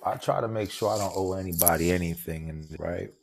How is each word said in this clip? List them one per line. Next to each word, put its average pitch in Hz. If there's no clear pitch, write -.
I -
try -
to 117
make 107
sure 107
I 107
don't 98
owe 95
anybody 85
anything, 82
and, 78
right? 85